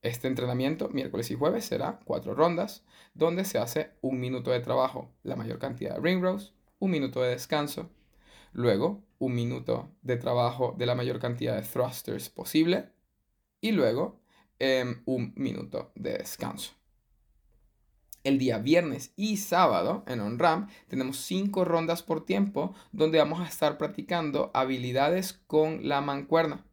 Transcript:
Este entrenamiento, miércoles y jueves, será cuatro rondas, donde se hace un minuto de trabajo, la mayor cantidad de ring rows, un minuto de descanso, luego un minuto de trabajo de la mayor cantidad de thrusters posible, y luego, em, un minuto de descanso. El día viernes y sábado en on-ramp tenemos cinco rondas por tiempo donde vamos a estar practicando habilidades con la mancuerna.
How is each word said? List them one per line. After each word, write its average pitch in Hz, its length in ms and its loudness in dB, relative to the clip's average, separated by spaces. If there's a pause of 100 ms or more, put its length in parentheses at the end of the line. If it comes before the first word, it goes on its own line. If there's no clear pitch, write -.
Este 117 260 -4
entrenamiento, 131 600 -2
miércoles 131 420 -4
y 104 40 -2
jueves, 165 300 0
será - 380 -4
cuatro - 320 -4
rondas, 170 480 0 (300)
donde 175 320 0
se 185 120 -2
hace 120 340 -2 (100)
un 131 180 -2
minuto 123 320 -2
de 123 80 2
trabajo, 127 520 -2 (120)
la 123 120 -6
mayor 117 240 -6
cantidad 120 360 -6
de - 60 -6
ring 180 200 2
rows, 190 320 -2 (260)
un 190 120 0
minuto 131 300 -2
de 123 80 2
descanso, 147 600 -4 (640)
luego 120 500 2 (160)
un 127 160 -2
minuto 120 560 -2 (120)
de 127 160 -2
trabajo 123 600 0
de 123 80 -2
la 123 100 2
mayor 123 240 -2
cantidad 120 360 -2
de 104 60 -2
thrusters 123 680 -4
posible, - 600 2 (760)
y 220 80 2
luego, 139 480 2 (400)
em, 127 460 2
un 120 320 -2
minuto - 580 -6
de - 220 -4
descanso. - 560 -8 (1500)
El 135 120 4
día 123 200 2
viernes 143 580 2
y 208 220 0
sábado 165 680 4
en 127 140 -4
on-ramp 160 500 2 (200)
tenemos 131 280 -4
cinco 190 460 -2
rondas 165 400 0
por 160 220 -4
tiempo 196 500 0 (160)
donde 156 280 4
vamos 151 200 4
a 170 80 -4
estar 147 300 0
practicando 151 760 -2
habilidades 131 800 0 (140)
con 156 400 2
la 143 140 2
mancuerna. 143 720 0